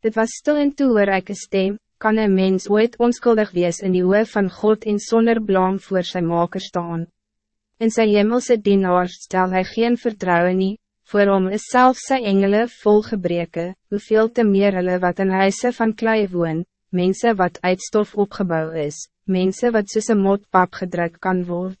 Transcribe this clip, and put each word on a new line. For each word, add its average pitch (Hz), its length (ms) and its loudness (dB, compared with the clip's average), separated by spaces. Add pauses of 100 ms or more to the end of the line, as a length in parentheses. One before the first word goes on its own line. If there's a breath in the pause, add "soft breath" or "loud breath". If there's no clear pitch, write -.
Dit 220 120 -2
was 226 160 0
stil - 260 -2
en 285 180 0
toe 277 140 0
hoor 208 200 4
ek 190 220 -2
'n 202 40 -6
stem, 190 440 -2 (200)
kan 220 200 0
'n 208 160 2
mens 190 340 0
ooit 214 300 2
onskuldig 233 520 2
wees 175 300 -2
in 190 120 -2
die 180 120 2
oë 202 220 4
van 196 240 -2
God 214 340 -2
en 208 140 -2
sonder 226 440 2
blaam 190 360 0
voor 185 240 -4
sy 180 180 -6
maker 170 400 -2
staan? 170 460 -8 (720)
In 226 120 0
sy 220 200 0
hemelse 226 480 2
dienaars 185 540 2 (100)
stel 185 320 -2
hy 185 80 2
geen 233 340 0
vertrouwen 185 600 0
nie, 190 200 -2 (320)
voor 202 160 2
hom 190 220 2
is 208 220 -6
selfs 254 380 2
sy 262 80 0 (100)
engele 196 380 2 (180)
vol 208 200 4
gebreke, 175 720 -6 (160)
hoeveel 220 420 0
te 233 120 0
meer 196 300 2
hulle 185 240 -2
wat 180 220 -2
in 190 100 0
huise 196 420 0
van 220 220 -2
klei 220 380 0
woon, 170 320 -2 (260)
mense 202 480 0
wat 175 240 -2
uit 185 180 0
stof - 380 -2
opgebouw 170 540 -2 (100)
is, 147 160 -6 (280)
mense 190 440 0
wat 214 220 -2
soos 220 180 -4
'n 208 80 2
mot 196 320 0
pap 180 300 2
gedruk 175 400 -6
kan 185 240 -2
word. 180 360 -8